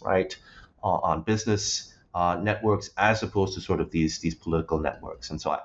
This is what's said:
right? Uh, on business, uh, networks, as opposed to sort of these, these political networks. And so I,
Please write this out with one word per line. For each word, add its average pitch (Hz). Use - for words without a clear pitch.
right? 95
Uh, -
on 82
business, -
uh, 87
networks, 104
as 107
opposed 95
to 87
sort 85
of 78
these, 80
these 82
political 80
networks. -
And 80
so 80
I, 73